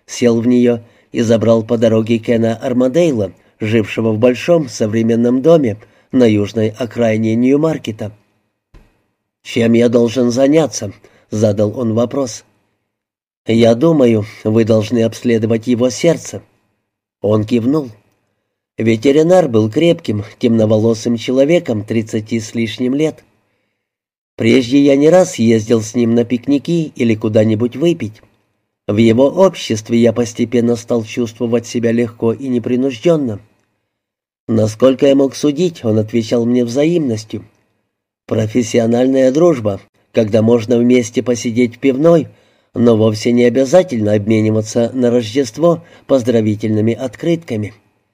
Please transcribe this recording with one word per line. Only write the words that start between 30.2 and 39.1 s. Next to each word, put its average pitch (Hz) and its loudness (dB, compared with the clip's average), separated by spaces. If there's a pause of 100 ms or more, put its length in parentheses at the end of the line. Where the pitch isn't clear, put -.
стал 117 -4
чувствовать 117 -6
себя 117 -2
легко 113 -2
и 131 -10
непринужденно. 123 -2 (1080)
Насколько 117 2
я 139 4
мог 139 0
судить, 156 -2
он 110 2
отвечал 117 -2
мне 123 0
взаимностью. 127 -2 (840)
Профессиональная 120 0